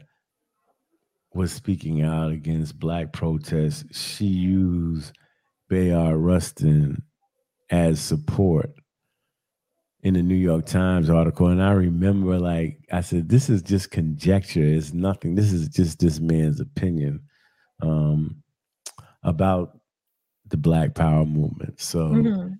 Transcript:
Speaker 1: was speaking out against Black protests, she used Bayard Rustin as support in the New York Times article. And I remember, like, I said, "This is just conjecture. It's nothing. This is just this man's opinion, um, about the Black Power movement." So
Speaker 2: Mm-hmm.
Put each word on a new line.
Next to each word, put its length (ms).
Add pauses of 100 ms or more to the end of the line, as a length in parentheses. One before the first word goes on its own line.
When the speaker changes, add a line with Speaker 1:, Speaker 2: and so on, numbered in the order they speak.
(1300)
Speaker 1:
was 200
speaking 500
out 280
against 480
Black 340
protests, 840
she 280
used 840 (560)
Bayard 500
Rustin 840 (680)
as 300
support 720 (1300)
in 100
the 80
New 140
York 300
Times 440
article. 380
And 140
I 100
remember, 640
like, 400 (140)
I 80
said, 280
"This 220
is 120
just 280
conjecture. 720
It's 300
nothing. 420
This 180
is 160
just 300
this 220
man's 400
opinion, 600 (580)
um, 640 (800)
about 580 (680)
the 120
Black 360
Power 300
movement." 560
So 320
Speaker 2:
Mm-hmm. 480